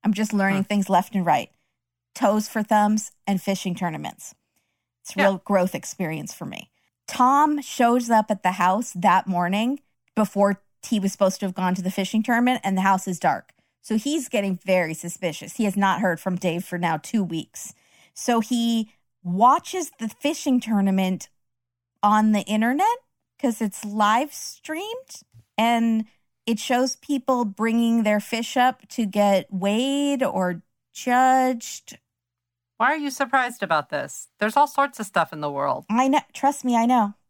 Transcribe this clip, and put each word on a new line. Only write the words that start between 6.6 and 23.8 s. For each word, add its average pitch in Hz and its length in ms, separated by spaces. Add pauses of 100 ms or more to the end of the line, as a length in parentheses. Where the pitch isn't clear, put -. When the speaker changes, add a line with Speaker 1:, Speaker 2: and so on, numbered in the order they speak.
Speaker 1:
Tom 285 540
shows 240 500
up 220 200
at 202 120
the 180 100
house 185 420
that 185 320
morning 190 540 (340)
before 202 480 (200)
he 214 180
was 196 120
supposed 190 280
to 202 60
have 185 80
gone 185 200
to 185 80
the 180 80
fishing 196 320
tournament, 247 400
and 190 140
the 190 60
house 190 260
is 180 100
dark. 143 340 (300)
So 220 140
he's 285 320
getting 196 360
very 180 300
suspicious. - 640
He 226 80
has 196 120
not 196 240
heard 180 200
from 185 160
Dave 175 280
for 180 140
now 170 200
two 208 260
weeks. - 500 (400)
So 233 260
he 233 520 (300)
watches 254 760
the 226 100
fishing 285 520
tournament 190 680 (720)
on 214 300
the 208 100
internet 269 560 (400)
'cause 233 220
it's 202 240